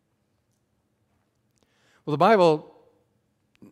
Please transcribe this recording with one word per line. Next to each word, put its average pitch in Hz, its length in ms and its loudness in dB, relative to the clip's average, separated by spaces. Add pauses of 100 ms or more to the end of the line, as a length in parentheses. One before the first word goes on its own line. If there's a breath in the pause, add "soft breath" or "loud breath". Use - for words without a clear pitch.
(2000)
Well, 147 60 -10
the 147 60 -6
Bible 175 540 0 (1000)